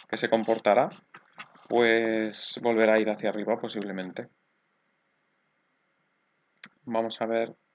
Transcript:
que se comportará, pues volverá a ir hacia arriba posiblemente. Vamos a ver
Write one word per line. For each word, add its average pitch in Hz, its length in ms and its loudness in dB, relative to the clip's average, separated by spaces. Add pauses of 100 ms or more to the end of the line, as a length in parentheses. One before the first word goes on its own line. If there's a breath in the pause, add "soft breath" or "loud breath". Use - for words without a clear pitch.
que 110 100 -6
se 113 120 -2
comportará, 113 600 2 (800)
pues 113 960 0
volverá 113 320 4
a 110 40 6
ir 107 100 2
hacia 104 200 -2
arriba 104 300 -2
posiblemente. 95 680 -8 (2500)
Vamos 113 380 -4
a 113 40 -4
ver 113 280 -2 (220)